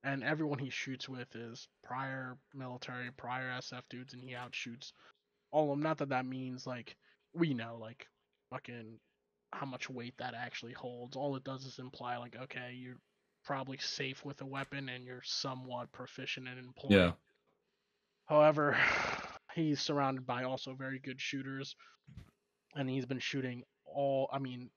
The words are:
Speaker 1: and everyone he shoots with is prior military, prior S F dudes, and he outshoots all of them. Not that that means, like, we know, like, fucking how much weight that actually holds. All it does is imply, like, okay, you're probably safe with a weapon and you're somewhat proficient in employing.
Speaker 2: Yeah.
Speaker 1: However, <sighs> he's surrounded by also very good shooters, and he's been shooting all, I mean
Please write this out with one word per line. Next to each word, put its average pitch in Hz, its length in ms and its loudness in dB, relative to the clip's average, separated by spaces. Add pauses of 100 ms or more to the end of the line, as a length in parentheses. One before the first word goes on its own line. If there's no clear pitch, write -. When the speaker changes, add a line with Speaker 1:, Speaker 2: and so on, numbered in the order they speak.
Speaker 1:
and 135 200 0
everyone 147 340 2
he 135 120 -2
shoots - 380 -4
with 127 280 -8
is 117 320 -10 (160)
prior 131 520 -4 (180)
military, 127 640 -6
prior 127 360 -2
S 127 220 -6
F 131 140 -10
dudes, 127 260 -10
and 123 80 -12
he 127 120 -10
outshoots 123 580 -8 (600)
all 151 120 8
of 143 140 2
them. 147 40 2
Not 156 160 2
that 143 100 0
that 131 180 2
means, 127 400 -6
like, 123 300 -8 (380)
we 165 200 6
know, 117 260 -4
like, 110 280 -12 (420)
fucking 117 480 -10 (540)
how - 140 -4
much 127 220 -6
weight 123 300 -6
that 123 160 -4
actually 120 380 -8
holds. 123 440 -8
All 139 200 0
it 131 80 -6
does 135 200 -6
is 131 140 -12
imply, 127 380 -6
like, 120 200 -8
okay, 123 380 -8
you're 127 240 -10 (460)
probably 135 340 -4
safe - 460 -4
with 143 160 -8
a 139 60 -6
weapon 135 420 -4
and 127 160 -6
you're 123 200 -10
somewhat 127 680 -4
proficient 127 560 -6
in 127 100 -8
employing. 127 420 8
Speaker 2:
Yeah. 87 120 8 (1120)
Speaker 1:
However, 151 500 10 (400)
<sighs> - 380 -10
he's 156 260 4
surrounded 135 460 2
by 123 180 0
also 131 300 -2
very 131 240 -6
good 131 220 -8
shooters, 135 560 -4 (1000)
and 139 160 0
he's 131 160 2
been 127 140 0
shooting 123 420 -2 (240)
all, 139 460 4
I 135 60 0
mean 127 380 -4